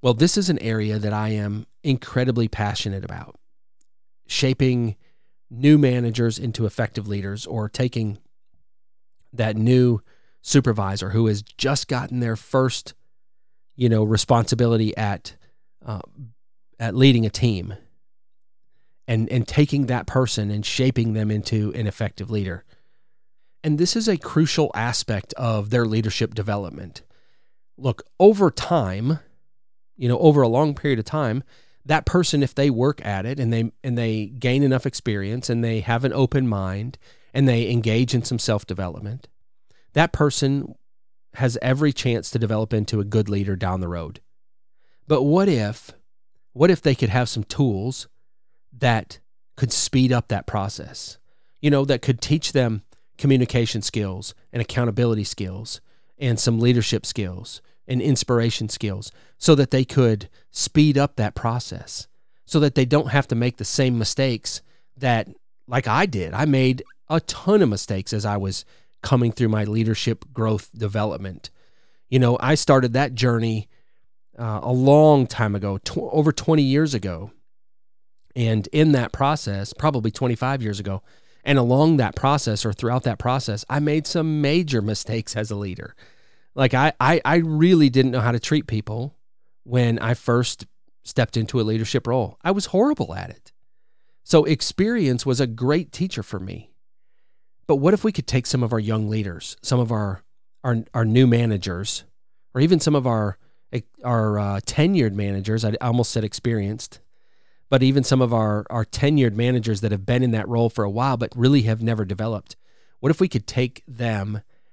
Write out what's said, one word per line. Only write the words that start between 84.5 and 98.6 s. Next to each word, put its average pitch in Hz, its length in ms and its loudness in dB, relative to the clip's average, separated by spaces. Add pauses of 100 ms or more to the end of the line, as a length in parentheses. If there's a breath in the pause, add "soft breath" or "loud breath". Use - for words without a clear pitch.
mistakes 110 520 -4
as 107 160 -4
a 104 60 -6
leader. 101 400 -10 (580 soft breath)
Like, 131 200 2
I, 143 260 4
I, 147 240 4
I 147 120 2
really 160 540 4
didn't 131 200 4
know 123 100 -2
how 120 120 0
to 120 80 -2
treat - 260 -2
people 110 500 -6 (460)
when 120 380 0
I 120 140 0
first - 520 -2 (380)
stepped - 320 -2
into 117 240 -2
a - 20 0
leadership 110 440 -2
role. 117 360 -2
I 170 80 -2
was 196 160 -2
horrible 214 480 0
at 92 160 -10
it. - 220 -20 (720)
So 156 200 4
experience 165 800 0
was 131 160 0
a 135 60 2
great 123 460 -2
teacher 180 300 -6
for 101 180 -8
me. 92 320 -12 (960)
But 147 80 2
what 160 180 4
if 202 80 -2
we 220 80 2
could - 160 -6
take 127 200 -2
some 123 180 0